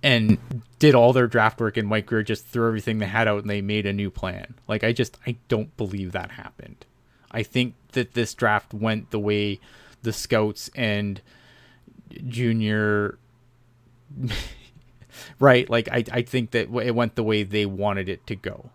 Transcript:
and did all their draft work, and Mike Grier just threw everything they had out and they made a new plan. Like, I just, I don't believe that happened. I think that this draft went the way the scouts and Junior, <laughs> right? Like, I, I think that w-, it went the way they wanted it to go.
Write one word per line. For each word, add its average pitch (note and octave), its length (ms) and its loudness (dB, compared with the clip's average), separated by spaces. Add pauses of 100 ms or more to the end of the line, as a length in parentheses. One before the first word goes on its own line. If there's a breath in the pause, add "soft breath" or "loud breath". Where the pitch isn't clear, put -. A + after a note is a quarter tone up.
and A2+ 360 4 (420)
did D3+ 160 8
all A#2+ 160 10
their B2 160 4
draft A2 320 2
work, A2 160 -2
and G#2+ 100 -2
Mike G#2 200 0
Grier A2 180 0
just G#2+ 240 -4
threw A#2 180 0
everything A2 320 -2
they G#2 80 -2
had A2 220 2
out G#2 140 0
and G#2 80 -8
they G2+ 120 -2
made G#2 240 -2
a G2+ 60 -2
new G2+ 180 -4
plan. - 440 -10 (120)
Like, G#2+ 160 -2
I A2+ 100 2
just, - 320 -2
I A#2+ 120 -6 (100)
don't A2 300 -2
believe F#2+ 360 -6
that F#2 200 -8
happened. - 520 -20 (460 soft breath)
I A2+ 140 -4
think B2 300 -2 (180)
that - 220 -4
this A#2 200 -2
draft G#2+ 400 0
went A2 380 -4
the G#2+ 80 -2
way G#2 400 0 (420 loud breath)
the A2+ 100 -4
scouts - 600 -2
and G#2 460 -2 (1040 soft breath)
Junior, G#2+ 920 0 (1000)
<laughs> B2+ 100 -6 (1080 loud breath)
right? B2+ 300 6
Like, A#2 220 0
I, B2 220 0
I B2 100 0
think A#2+ 300 -4
that A#2 140 0
w-, A#2 200 -4
it A#2+ 80 0
went A#2 200 0
the A#2+ 80 -2
way G#2+ 200 2
they G2+ 240 0
wanted G2 420 -4
it F2+ 180 -8
to G#2 100 -8
go. - 380 -12